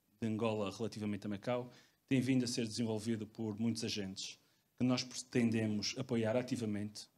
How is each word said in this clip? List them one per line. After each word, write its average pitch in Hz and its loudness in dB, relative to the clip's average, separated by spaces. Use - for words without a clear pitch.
de 113 2
Angola 107 0
relativamente 104 -4
a 104 -2
Macau, 123 -2
que - -18
tem 135 6
vindo 123 4
a 120 -2
ser 120 0
desenvolvido 110 -2
por 107 -4
muitos 113 0
agentes, 101 -4
que 123 2
nós 127 4
pretendemos 110 0
apoiar 117 2
ativamente, 107 -2